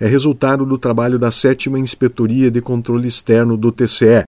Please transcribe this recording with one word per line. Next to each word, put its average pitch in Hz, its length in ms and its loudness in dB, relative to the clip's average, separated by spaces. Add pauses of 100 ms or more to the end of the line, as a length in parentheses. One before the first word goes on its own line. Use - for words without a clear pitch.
é 113 60 -2
resultado 135 580 0
do 135 140 -2
trabalho 120 400 -2
da 117 140 0
sétima 135 480 -2
Inspetoria 123 680 0
de 120 140 -2
Controle 120 460 -4
Externo 117 480 0
do 113 160 0
T 117 160 -2
C 113 320 4
E. 87 80 -2